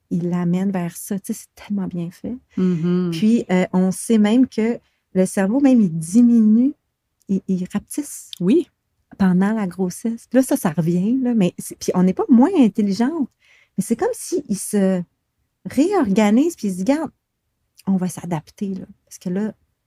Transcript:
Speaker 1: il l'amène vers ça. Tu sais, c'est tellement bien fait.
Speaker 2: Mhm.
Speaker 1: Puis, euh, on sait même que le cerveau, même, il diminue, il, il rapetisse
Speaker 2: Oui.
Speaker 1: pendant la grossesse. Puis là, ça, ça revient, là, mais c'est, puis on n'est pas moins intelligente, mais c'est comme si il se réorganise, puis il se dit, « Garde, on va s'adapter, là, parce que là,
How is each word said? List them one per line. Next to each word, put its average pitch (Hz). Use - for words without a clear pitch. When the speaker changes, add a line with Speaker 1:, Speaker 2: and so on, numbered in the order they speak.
Speaker 1:
il 175
l'amène 180
vers 175
ça. -
Tu -
sais, -
c'est -
tellement 190
bien 175
fait. -
Speaker 2:
Mhm. 180
Speaker 1:
Puis, 214
euh, 185
on 185
sait 226
même 220
que 233
le 185
cerveau, 208
même, 262
il 170
diminue, 226
il, 190
il 180
rapetisse -
Speaker 2:
Oui. 233
Speaker 1:
pendant 190
la 214
grossesse. 190
Puis 247
là, 269
ça, 277
ça 170
revient, 180
là, 247
mais 185
c'est, -
puis -
on 180
n'est 185
pas 427
moins 269
intelligente, 226
mais 190
c'est -
comme 440
si -
il 190
se 190
réorganise, 247
puis 208
il 190
se 175
dit, « 190
Garde, 285
on 190
va 180
s'adapter, 175
là, 185
parce -
que -
là, 196